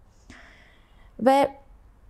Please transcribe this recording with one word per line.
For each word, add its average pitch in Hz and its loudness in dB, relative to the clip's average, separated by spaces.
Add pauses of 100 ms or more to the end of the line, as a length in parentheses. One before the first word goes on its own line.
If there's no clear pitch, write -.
(1200)
Ve 262 0 (600)